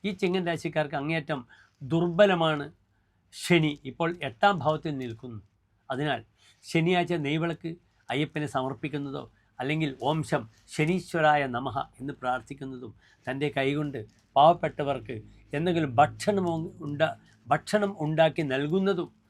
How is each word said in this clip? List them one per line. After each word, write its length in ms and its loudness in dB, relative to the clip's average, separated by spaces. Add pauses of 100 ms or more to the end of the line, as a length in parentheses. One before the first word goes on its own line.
ഈ 80 -2
ചിങ്ങൻ 360 0
രാശിക്കാർക്ക് 540 -2
അങ്ങേയറ്റം 380 -2 (420)
ദുർബലമാണ് 840 4 (680)
ശനി. 400 2 (100)
ഇപ്പോൾ 260 -2 (120)
എട്ടാം 380 2
ഭാവത്തിൽ 380 0
നിൽക്കുന്നു. 420 -10 (500)
അതിനാൽ 320 -2 (440)
ശനിയാഴ്ച 480 2
നെയ്വിളക്ക് 580 -2 (380)
അയ്യപ്പനെ 380 -2
സമർപ്പിക്കുന്നതോ 760 -6 (360)
അല്ലെങ്കിൽ 300 -2 (120)
"ഓം 220 0
ശം 200 -2 (300)
ശനീശ്വരായ 760 2
നമഃ" 300 -4 (220)
എന്ന് 140 -8
പ്രാർത്ഥിക്കുന്നതും 760 -8 (360)
തൻ്റെ 220 -2
കൈകൊണ്ട് 500 -2 (360)
പാവപ്പെട്ടവർക്ക് 800 4 (380)
എന്തെങ്കിലും 420 0
ഭക്ഷണം 500 2 (420)
ഉണ്ടാ-, 280 -2 (320)
ഭക്ഷണം 520 0
ഉണ്ടാക്കി 420 2
നൽകുന്നതും 680 0 (200)